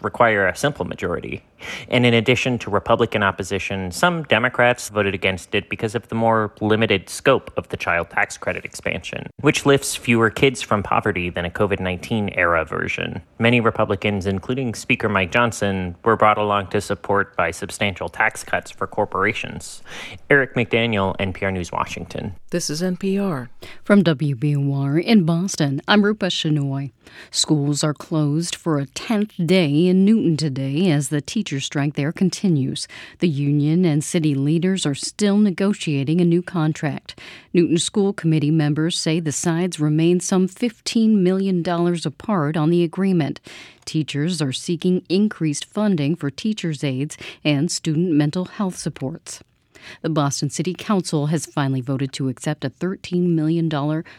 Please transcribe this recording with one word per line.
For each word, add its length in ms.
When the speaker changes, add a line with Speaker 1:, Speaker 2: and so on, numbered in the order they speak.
Speaker 1:
require 460
a 80
simple 280
majority. 640
And 180
in 80
addition 460
to 100
Republican 540
opposition, 680
some 340
Democrats 680
voted 260
against 400
it 140
because 260
of 140
the 60
more 440
limited 500
scope 480
of 120
the 80
child 320
tax 280
credit 280
expansion, 640
which 260
lifts 300
fewer 340
kids 320
from 220
poverty 460
than 160
a 40
covid 300
nineteen 500
era 360
version. 560
Many 220
Republicans, 640
including 480
Speaker 320
Mike 240
Johnson, 720
were 140
brought 200
along 300
to 140
support 560
by 140
substantial 580
tax 340
cuts 260
for 160
corporations. 960
Eric 260
McDaniel, 640
N 120
P 140
R 60
News, 200
Washington. 640
Speaker 2:
This 180
is 140
N 140
P 200
R. 320
Speaker 3:
From 200
W 320
B 140
U 240
R 260
in 240
Boston, 640
I'm 160
Rupa 240
Shenoy. 640
Schools 520
are 100
closed 600
for 220
a 100
tenth 460
day 420
in 160
Newton 340
today 520
as 200
the 120
teacher 380
strike 340
there 180
continues. 760
The 100
union 560
and 180
city 300
leaders 540
are 80
still 420
negotiating 840
a 60
new 160
contract. 800
Newton 240
School 340
Committee 400
members 460
say 220
the 120
sides 480
remain 400
some 280
fifteen 760
million 380
dollars 440
apart 520
on 140
the 120
agreement. 560
Teachers 560
are 100
seeking 560
increased 580
funding 500
for 160
teachers' 520
aides 340
and 280
student 400
mental 340
health 320
supports. 640
The 80
Boston 400
City 240
Council 540
has 180
finally 360
voted 320
to 160
accept 360
a 40
thirteen 640
million 340
dollar 340